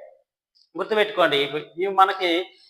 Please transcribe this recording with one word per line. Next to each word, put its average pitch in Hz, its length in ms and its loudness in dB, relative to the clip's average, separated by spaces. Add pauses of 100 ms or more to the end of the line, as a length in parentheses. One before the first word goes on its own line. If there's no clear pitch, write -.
(800)
గుర్తుపెట్టుకోండి. 196 580 2
ఇవి, 143 240 -2
ఇవి 175 280 -6
మనకి, 185 640 0 (180)